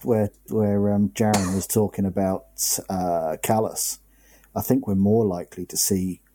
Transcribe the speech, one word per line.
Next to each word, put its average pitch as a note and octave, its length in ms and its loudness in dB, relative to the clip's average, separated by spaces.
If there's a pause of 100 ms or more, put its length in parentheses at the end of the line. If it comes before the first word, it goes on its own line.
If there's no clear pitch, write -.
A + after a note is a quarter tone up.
where, A2 280 2 (180)
where, G2+ 460 2
um, G2+ 160 2
Jaren G#2 440 0
was F#3+ 120 -2
talking G2+ 400 0
about, F#2+ 400 -2 (420)
uh, E2+ 540 -2
Kallus. A2 560 -2 (580)
I G#2 60 -4
think C3 260 0
we're G2+ 60 0
more G#2 320 4
likely F2 400 -6
to - 100 -10
see F#2 460 -2 (120)